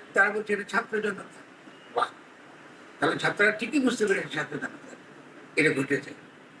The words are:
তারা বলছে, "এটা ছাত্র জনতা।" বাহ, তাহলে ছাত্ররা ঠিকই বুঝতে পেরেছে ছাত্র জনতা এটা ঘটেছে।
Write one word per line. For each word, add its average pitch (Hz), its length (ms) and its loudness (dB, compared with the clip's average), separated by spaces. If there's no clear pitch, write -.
তারা 202 160 6
বলছে, 208 220 0
"এটা 202 100 2
ছাত্র 220 380 -2
জনতা।" 196 400 -6
বাহ, - 140 0
তাহলে 156 180 2
ছাত্ররা 208 320 4
ঠিকই 240 300 0
বুঝতে 240 260 4
পেরেছে 185 280 2
ছাত্র 147 240 -6
জনতা - 380 -10
এটা 147 240 4
ঘটেছে। 135 340 -2